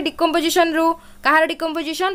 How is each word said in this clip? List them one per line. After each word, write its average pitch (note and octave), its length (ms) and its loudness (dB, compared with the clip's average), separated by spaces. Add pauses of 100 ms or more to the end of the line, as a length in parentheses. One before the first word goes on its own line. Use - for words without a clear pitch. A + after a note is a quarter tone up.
ଡିକମ୍ପୋଜିସନରୁ. E4 800 0 (380)
କାହାର D#4 280 4
ଡିକମ୍ପୋଜିସନ? D#4+ 640 -4